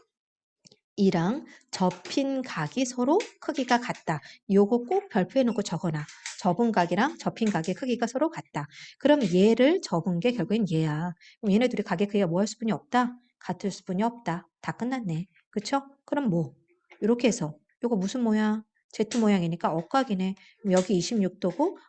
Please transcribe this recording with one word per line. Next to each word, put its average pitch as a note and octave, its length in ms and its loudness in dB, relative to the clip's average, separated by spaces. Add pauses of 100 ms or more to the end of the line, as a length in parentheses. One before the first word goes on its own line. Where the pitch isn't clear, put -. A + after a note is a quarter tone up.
(960)
각이랑 F#3+ 500 2 (240)
접힌 C4 720 -2
각이 E3 420 -4
서로 B3 340 0 (220)
크기가 B3+ 400 0
같다. E3 400 -6 (320)
요거 G#3 320 4
꼭 F#4+ 240 -2
별표해놓고 A3 540 0
적어놔. D#3+ 420 -4 (360)
접은 A3 320 2
각이랑 G#3 440 2
접힌 G#3 340 -2
각의 F3+ 240 -2
크기가 B3 320 -2
서로 C4 220 0
같다. D3+ 380 -10 (320)
그럼 D4 240 4 (120)
얘를 A3+ 460 6
접은 E3+ 400 -2
게 B3 120 0
결국엔 G#3+ 380 0
얘야. D#3+ 440 0 (260)
그럼 G3 140 2
얘네 B3 140 4
둘이 G#3+ 140 -4
각의 G3+ 260 -2
크기가 G3+ 180 2
뭐 E3 140 0
할 G#3+ 60 2
수뿐이 A3 260 -4
없다? B3 440 -2 (220)
같을 F#3 320 -6
수뿐이 F#3 320 -6
없다. A3 440 -4 (140)
다 - 120 -8
끝났네. A3 560 -6 (220)
그쵸? C#4 320 -4 (220)
그럼 C#4+ 240 -2
뭐? E3 260 -2 (460)
이렇게 A#3+ 280 2
해서 D#3 260 -2 (300)
요거 A#3+ 120 0
무슨 G3 260 -2
모양? G#3+ 400 0 (300)
Z A3 260 -4
모양이니까 F#3 540 2
억각이네. F#3+ 600 -2 (260)
그럼 G3 120 0
여기 F#3 240 4
이십육 F#3 440 0
도고, G3 380 -2 (100)